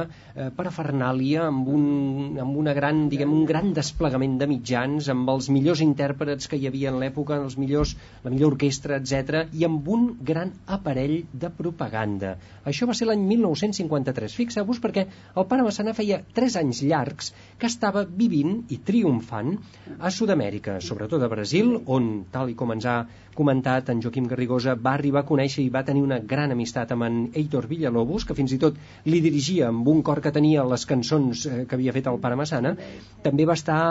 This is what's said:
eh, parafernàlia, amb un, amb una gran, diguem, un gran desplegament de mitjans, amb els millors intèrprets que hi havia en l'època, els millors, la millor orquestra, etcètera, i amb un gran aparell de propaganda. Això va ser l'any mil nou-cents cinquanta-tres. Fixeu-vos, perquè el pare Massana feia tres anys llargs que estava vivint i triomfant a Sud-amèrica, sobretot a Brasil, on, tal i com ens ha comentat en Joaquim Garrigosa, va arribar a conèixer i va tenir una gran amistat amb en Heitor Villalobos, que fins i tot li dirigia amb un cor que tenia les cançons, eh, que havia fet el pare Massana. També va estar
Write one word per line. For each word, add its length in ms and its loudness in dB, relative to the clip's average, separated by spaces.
eh, 180 -6
parafernàlia, 920 0
amb 240 0
un, 720 0
amb 160 -2
una 160 2
gran, 340 2
diguem, 240 0
un 140 4
gran 260 2
desplegament 640 0
de 140 0
mitjans, 580 -2
amb 220 0
els 180 0
millors 320 4
intèrprets 720 0
que 80 -2
hi 80 -2
havia 240 -2
en 80 -2
l'època, 400 -2
els 180 -6
millors, 380 0
la 40 -6
millor 240 4
orquestra, 460 -2
etcètera, 540 -2
i 120 0
amb 220 0
un 220 2
gran 300 -2
aparell 540 -2
de 180 -6
propaganda. 840 -4
Això 200 -2
va 80 0
ser 140 -2
l'any 180 2
mil 220 4
nou-cents 320 0
cinquanta-tres. 560 -2
Fixeu-vos, 480 -2
perquè 240 0
el 400 -4
pare 160 2
Massana 320 -2
feia 240 0
tres 240 2
anys 240 0
llargs 480 0
que 140 -2
estava 320 0
vivint 600 0
i 80 -10
triomfant 720 2
a 100 0
Sud-amèrica, 720 -2
sobretot 400 -2
a 80 0
Brasil, 460 2
on, 420 0
tal 220 -4
i 80 -10
com 160 -2
ens 160 -4
ha 60 2
comentat 600 2
en 100 0
Joaquim 240 -2
Garrigosa, 480 0
va 220 0
arribar 260 2
a 60 -8
conèixer 340 0
i 80 0
va 160 -2
tenir 160 2
una 160 0
gran 320 -2
amistat 400 -2
amb 160 0
en 140 0
Heitor 380 -2
Villalobos, 560 0
que 80 -6
fins 160 0
i 80 0
tot 160 4
li 180 4
dirigia 460 2
amb 180 2
un 160 6
cor 180 2
que 140 0
tenia 320 6
les 180 0
cançons, 600 0
eh, 220 -2
que 80 -2
havia 180 0
fet 160 0
el 80 -2
pare 160 -2
Massana. 380 0
També 240 4
va 80 4
estar 220 0